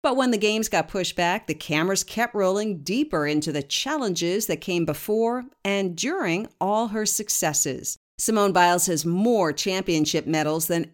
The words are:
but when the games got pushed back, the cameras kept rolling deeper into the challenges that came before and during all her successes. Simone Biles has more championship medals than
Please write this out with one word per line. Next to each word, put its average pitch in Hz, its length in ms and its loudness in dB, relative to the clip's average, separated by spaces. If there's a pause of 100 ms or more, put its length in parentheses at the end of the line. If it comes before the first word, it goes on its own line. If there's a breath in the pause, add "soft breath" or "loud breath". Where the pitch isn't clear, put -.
but 262 140 2
when 254 140 2
the 220 80 2
games 214 300 0
got 170 200 0
pushed 180 260 -4
back, 180 320 0
the 156 80 -4
cameras 165 480 0
kept 233 320 -4
rolling 196 480 0
deeper 190 440 0
into 151 260 0
the 143 100 -2
challenges 202 840 -2
that 160 160 -4
came 175 240 0
before 226 580 -2 (200)
and 196 300 0
during 214 540 -2 (120)
all 214 280 0
her 214 160 -2
successes. 151 920 -2 (200)
Simone 208 340 2
Biles 175 340 6
has 156 180 0
more 185 480 2
championship 170 760 0
medals 156 420 0
than 170 260 -2